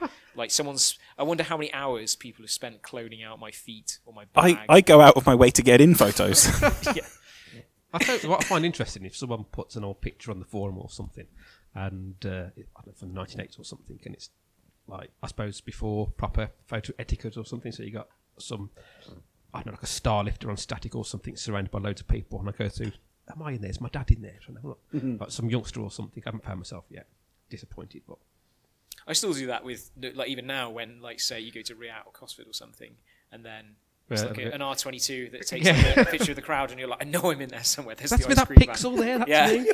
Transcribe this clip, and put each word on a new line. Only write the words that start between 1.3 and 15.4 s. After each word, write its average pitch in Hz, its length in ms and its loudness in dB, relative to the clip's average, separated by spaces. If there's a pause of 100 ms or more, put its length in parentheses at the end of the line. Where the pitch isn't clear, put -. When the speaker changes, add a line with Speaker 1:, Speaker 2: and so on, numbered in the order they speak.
Speaker 1:
how 160 140 -4
many 151 160 -8
hours 127 420 -6
people 113 280 -20
have 104 60 -18
spent 117 320 -10
cloning 113 440 -14
out 110 140 -18
my 107 120 -16
feet - 540 -14
or 117 80 -20
my 104 120 -20 (100)
Speaker 2:
I, 175 180 6
Speaker 1:
bag. 110 140 -6
Speaker 2:
I 175 140 10
go 156 180 10
out 143 160 12
of 135 120 2
my 131 80 6
way 123 160 8
to - 100 2
get 123 180 8
in 165 140 10
photos. 98 540 4 (140)
Speaker 1:
<laughs> 285 340 0
Yeah. - 100 -8 (880)
Speaker 3:
I 170 60 -4
tell 254 180 0
you 160 120 -6
what 185 140 2
I - 40 -6
find 170 180 2
interesting, 110 400 -6
if - 100 -16
someone 120 280 -8
puts - 320 -14
an 107 80 -8
old 98 180 -10
picture - 300 -12
on 92 80 -10
the 90 60 -14
forum 98 340 -8
or - 100 -14
something, - 380 -16 (480)
and, 95 400 -10 (100)
uh, 98 40 -6
I 92 520 -14
don't - 60 -20
know, 98 80 -20
from 92 180 -16
nineteen 95 280 -12
eighties - 180 -16
or - 60 -20
something, - 400 -20
and - 100 -16
it's, - 160 -20 (560)
like, 95 240 -18 (100)
I - 60 -12
suppose 107 340 -12